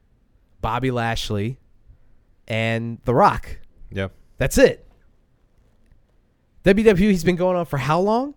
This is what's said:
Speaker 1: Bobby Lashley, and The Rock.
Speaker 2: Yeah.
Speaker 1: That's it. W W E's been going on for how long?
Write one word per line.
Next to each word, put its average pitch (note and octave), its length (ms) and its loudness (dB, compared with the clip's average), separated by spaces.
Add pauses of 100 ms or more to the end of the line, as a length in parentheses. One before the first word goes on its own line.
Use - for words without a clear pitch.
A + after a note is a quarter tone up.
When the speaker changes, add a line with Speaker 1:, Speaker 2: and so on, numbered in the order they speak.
(640)
Speaker 1:
Bobby B2 280 -2
Lashley, A2+ 680 -4 (880)
and A2+ 580 -4
The B2 100 0
Rock. D#3 440 0 (320)
Speaker 2:
Yeah. F#2+ 180 -6 (300)
Speaker 1:
That's C3 180 -2
it. A#3 300 4 (1800)
W G3+ 200 4
W G#3 260 6
E's E3+ 140 0
been F3+ 120 2
going F3+ 200 0
on F3 100 -4
for D3 100 -6
how D3 240 0
long? A#3 360 -2